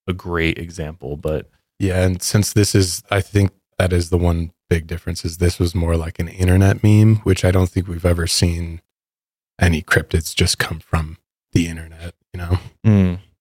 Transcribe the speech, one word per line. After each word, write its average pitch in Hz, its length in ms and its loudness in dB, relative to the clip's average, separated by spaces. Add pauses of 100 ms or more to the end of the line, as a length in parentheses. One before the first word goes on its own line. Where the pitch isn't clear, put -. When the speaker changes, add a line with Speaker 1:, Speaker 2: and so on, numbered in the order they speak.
Speaker 1:
a 90 40 -2
great 85 460 -4
example, 80 580 -12
but 78 320 -6 (300)
Speaker 2:
Yeah, 92 260 0
and 92 180 0
since - 300 -2
this 104 220 2
is, 92 360 0
I 98 100 0
think 101 300 0 (280)
that 90 140 0
is 87 180 0
the 90 80 2
one 85 340 0 (180)
big 82 160 0
difference, 85 380 -10
is 82 140 -8
this 87 200 0
was 85 160 0
more 85 220 0
like 82 220 -6
an 85 100 -4
internet 95 540 2
meme, 107 420 6
which 95 200 0
I 90 60 4
don't 92 180 2
think 90 200 -4
we've 85 180 -6
ever 85 200 0
seen 85 540 -2 (800)
any 85 220 2
cryptids - 520 -2
just - 240 0
come 80 220 -6
from 80 380 -6 (340)
the 85 140 2
internet, 82 480 -14 (180)
you 90 60 -12
know? 87 200 -2 (280)
Speaker 1:
Mm. 95 320 4 (220)